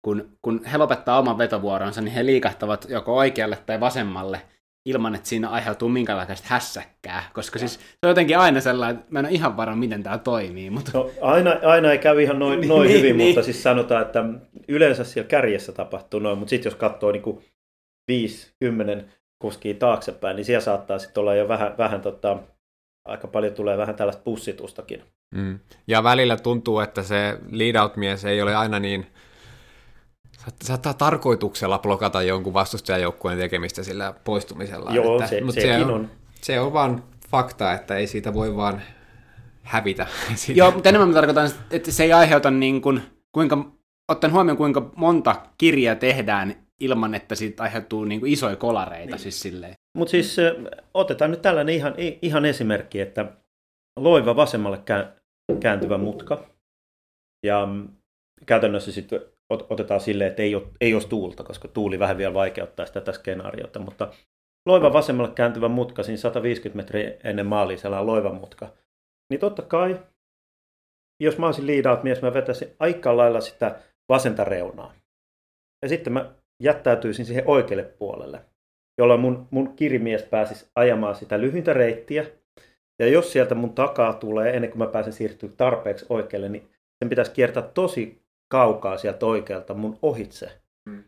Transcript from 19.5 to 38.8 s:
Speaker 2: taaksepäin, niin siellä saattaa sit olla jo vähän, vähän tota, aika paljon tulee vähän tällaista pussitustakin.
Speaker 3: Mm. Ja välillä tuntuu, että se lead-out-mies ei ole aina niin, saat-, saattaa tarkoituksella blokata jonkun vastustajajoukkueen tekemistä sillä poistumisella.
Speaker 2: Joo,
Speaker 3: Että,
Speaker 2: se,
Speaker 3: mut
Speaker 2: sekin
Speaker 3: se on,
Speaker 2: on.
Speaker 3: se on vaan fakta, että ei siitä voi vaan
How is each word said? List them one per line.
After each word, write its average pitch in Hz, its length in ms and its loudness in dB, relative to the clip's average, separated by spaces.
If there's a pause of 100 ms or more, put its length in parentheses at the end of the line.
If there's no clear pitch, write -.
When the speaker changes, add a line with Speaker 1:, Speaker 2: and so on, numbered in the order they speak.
Speaker 2:
taaksepäin, 104 600 -2
niin 101 80 -8
siellä 117 200 2
saattaa 98 340 -2
sit - 200 -6
olla 104 160 2
jo 104 140 2
vähän, 107 300 -2
vähän 101 220 0
tota, 101 380 -4 (680)
aika 104 200 -12
paljon 104 260 -2
tulee 101 240 -2
vähän 104 160 -4
tällaista 101 280 -4
pussitustakin. - 800 -10 (320)
Speaker 3:
Mm. 95 240 -6 (280)
Ja 110 160 2
välillä 123 340 4
tuntuu, 117 440 -2
että 104 220 -4
se 104 360 -2 (120)
lead-out-mies 104 760 0
ei 101 180 0
ole 101 140 0
aina 107 240 0
niin, 98 260 -4 (1300)
saat-, - 260 -18
saattaa 131 300 -4
tarkoituksella 113 840 0
blokata 98 440 0
jonkun 92 320 -2
vastustajajoukkueen 92 840 -2
tekemistä 90 440 -4
sillä 98 320 -8 (100)
poistumisella. 101 720 -8
Speaker 2:
Joo, 117 220 2
Speaker 3:
Että, 117 100 0
Speaker 2:
se, 107 140 -2
Speaker 3:
mut 123 140 -4
Speaker 2:
sekin 123 160 2
Speaker 3:
se 117 140 4
on, 131 60 0
Speaker 2:
on. 110 200 -4 (320)
Speaker 3:
se 131 180 -2
on 139 120 -2
vaan 127 320 0 (240)
fakta, 123 440 -2
että 95 240 -4
ei 104 100 -2
siitä 104 280 -8
voi 107 220 -2
vaan 101 260 -2 (800)